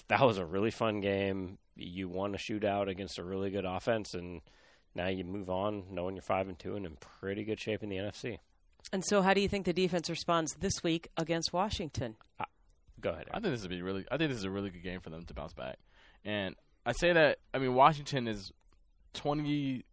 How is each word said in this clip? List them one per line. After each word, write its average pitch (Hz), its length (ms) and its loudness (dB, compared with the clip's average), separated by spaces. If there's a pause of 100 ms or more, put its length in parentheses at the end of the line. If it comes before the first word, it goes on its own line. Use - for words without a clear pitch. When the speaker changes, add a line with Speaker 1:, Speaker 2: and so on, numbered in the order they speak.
Speaker 1:
that 107 140 4
was 117 160 6
a 90 80 -2
really 98 260 2
fun 107 280 0
game. 98 580 0 (180)
You 92 320 -6
won 95 260 -2
a 95 40 -4
shootout 101 500 0
against 95 300 -6
a 87 60 -6
really 95 260 -2
good 95 160 -2
offense, 95 480 0
and 87 260 -8 (560)
now 87 120 -2
you 92 160 -2
move 92 260 -6
on 98 400 -2
knowing 92 260 -4
you're 87 60 -10
five 95 260 2
and 92 100 -10
two 95 160 -6
and 101 120 -6
in 78 100 -12
pretty 98 480 -6
good 107 160 -4
shape 107 220 -2
in 107 60 -6
the 98 100 -4
N 98 80 -2
F 101 100 -8
C. 117 220 -8 (540)
Speaker 2:
And 190 120 0
so 208 180 4
how 190 120 6
do 196 60 4
you 202 80 4
think 196 180 -2
the 185 60 4
defense 175 360 0
responds 165 520 0
this 185 220 -2
week 165 340 0
against 165 360 0
Washington? 170 640 -2 (240)
Speaker 1:
Uh, - 40 -4 (560)
go 107 100 0
ahead, 85 180 -4
Aaron. - 80 -4
Speaker 3:
I - 40 -4
think 185 140 2
this 113 80 -2
would 92 80 -4
be 90 120 -4
really, 95 280 -2
I 131 60 0
think 156 140 2
this 123 80 -2
is 98 60 -4
a 95 60 0
really 101 200 -2
good 87 120 -12
game 90 180 -6
for 87 100 -12
them 80 160 -10
to - 80 -12
bounce 73 200 -8
back. 64 240 -8 (460)
And 101 300 -2 (300)
I 120 80 0
say 175 200 4
that, 156 260 8 (140)
I 131 60 0
mean, 131 160 2
Washington 139 540 6
is 98 240 -6 (600)
twenty 147 800 0